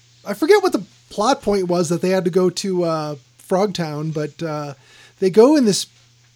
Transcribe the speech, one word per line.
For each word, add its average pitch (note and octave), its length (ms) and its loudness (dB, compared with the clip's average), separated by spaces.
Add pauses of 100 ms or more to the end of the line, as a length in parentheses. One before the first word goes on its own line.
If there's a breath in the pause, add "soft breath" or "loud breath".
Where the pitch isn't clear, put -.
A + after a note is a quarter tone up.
(280)
I G3+ 60 -6
forget F4+ 280 4
what F#4 120 -2
the G#3+ 100 -4 (260)
plot B3 320 -2
point G3+ 260 -2
was F3 200 0
that E3+ 140 -2
they F3+ 80 -2
had F#3+ 160 0
to F3+ 60 0
go F#3 180 2
to, F3+ 340 -4
uh, D#3 320 -4 (340)
Frogtown, E3 640 -4
but, D3+ 300 -8
uh, D3+ 300 -8 (480 soft breath)
they F#3+ 80 2
go A3 260 6
in C#4+ 80 4
this, G3+ 220 0 (500)